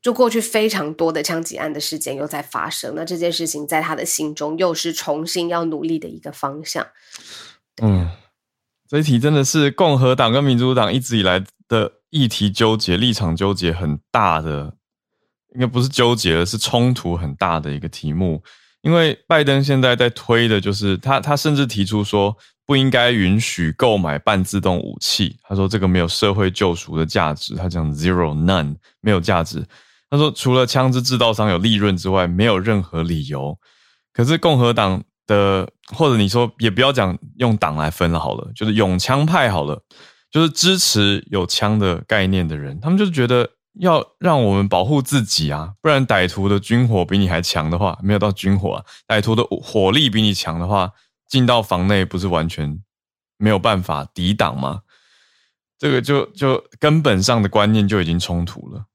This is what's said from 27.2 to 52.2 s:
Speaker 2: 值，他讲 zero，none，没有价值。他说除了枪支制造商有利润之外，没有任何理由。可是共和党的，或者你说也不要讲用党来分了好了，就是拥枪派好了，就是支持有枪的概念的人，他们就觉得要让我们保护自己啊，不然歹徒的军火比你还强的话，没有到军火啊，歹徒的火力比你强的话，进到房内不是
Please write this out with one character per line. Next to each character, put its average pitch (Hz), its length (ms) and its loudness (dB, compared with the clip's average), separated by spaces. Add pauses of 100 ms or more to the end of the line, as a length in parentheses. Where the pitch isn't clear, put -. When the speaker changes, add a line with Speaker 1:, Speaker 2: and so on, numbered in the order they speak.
Speaker 2:
值， - 220 -10
他 90 120 -6
讲 82 240 -4
zero，none， 80 840 0 (260)
没 107 80 0
有 95 100 2
价 85 240 0
值。 - 220 -8 (420)
他 143 80 -4
说 147 160 2
除 127 220 0
了 127 140 4
枪 131 240 2
支 127 100 0
制 120 160 -2
造 113 160 2
商 107 160 0
有 87 80 2
利 107 180 2
润 101 220 2
之 92 120 -4
外， 92 180 2
没 90 180 2
有 101 140 2
任 104 240 0
何 82 180 -6
理 82 240 -2
由。 71 320 -8 (560)
可 117 100 0
是 156 140 2
共 160 180 2
和 120 160 4
党 101 320 0 (220)
的， 98 420 2 (280)
或 160 120 2
者 127 100 4
你 101 120 2
说 120 300 0
也 117 100 2
不 98 100 -2
要 135 140 4
讲 98 240 0 (200)
用 113 200 2
党 76 200 -2
来 78 120 -2
分 85 220 0
了 82 80 0
好 65 160 -6
了， 58 180 -12
就 110 140 -4
是 104 80 0
拥 92 240 2
枪 139 260 0
派 156 240 2
好 85 140 -2
了， 73 180 -6 (480)
就 160 140 2
是 160 60 2
支 185 280 2
持 101 540 0
有 95 160 -2
枪 107 320 0
的 90 280 0
概 98 200 0
念 92 200 0
的 78 80 -6
人， 71 240 -10
他 139 100 -4
们 190 80 2
就 208 120 2
觉 131 180 0
得 123 220 2 (300)
要 175 240 2 (160)
让 156 220 2
我 101 120 2
们 101 160 2
保 90 160 2
护 139 160 2
自 131 200 0
己 78 300 -2
啊， 78 300 -8
不 160 80 2
然 135 180 4
歹 92 220 2
徒 98 180 -2
的 101 120 2
军 120 280 2
火 98 160 2
比 92 140 0
你 98 100 4
还 87 140 0
强 80 280 -2
的 85 80 -2
话， 92 240 -2
没 101 120 0
有 104 40 2
到 98 140 0
军 98 260 0
火 92 180 -2
啊， 80 100 -12 (220)
歹 110 140 2
徒 110 140 0
的 117 80 2 (180)
火 95 300 2
力 139 180 2
比 110 120 0
你 107 120 2
强 82 240 -6
的 85 80 -4
话， 95 260 0 (360)
进 127 180 2
到 120 160 4
房 92 260 -2
内 98 180 2
不 92 120 -8
是 95 120 -2